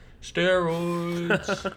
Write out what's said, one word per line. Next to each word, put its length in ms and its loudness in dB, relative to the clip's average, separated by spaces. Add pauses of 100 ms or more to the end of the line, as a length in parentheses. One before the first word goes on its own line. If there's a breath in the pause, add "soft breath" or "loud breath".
(220 soft breath)
Steroids. 1500 0